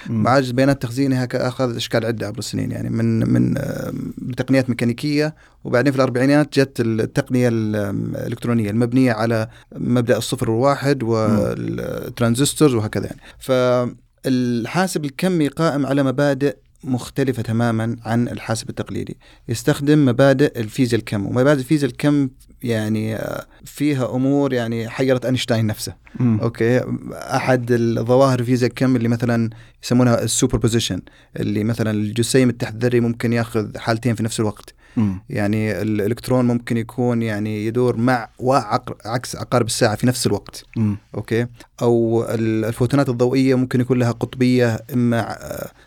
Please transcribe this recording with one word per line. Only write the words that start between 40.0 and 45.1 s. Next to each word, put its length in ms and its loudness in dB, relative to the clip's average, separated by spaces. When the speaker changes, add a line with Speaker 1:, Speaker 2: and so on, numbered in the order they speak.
Speaker 2:
نفس 200 0
الوقت. 380 -4
Speaker 1:
مم. 200 0
Speaker 2:
أوكي. 320 -2
أو 460 2
ال-، 360 -2
الفوتونات 440 0
الضوئية 460 2
ممكن 260 2
يكون 180 2
لها 120 2
قطبية 720 2
إما 260 2